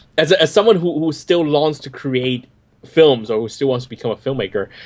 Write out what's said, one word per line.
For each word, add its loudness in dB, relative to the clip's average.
as 2
a, 2
as 0
someone 4
who, -4
who -2
still 0
longs 0
to -16
create -6
films 2
or -2
who -6
still -4
wants -4
to -20
become -8
a -4
filmmaker, -6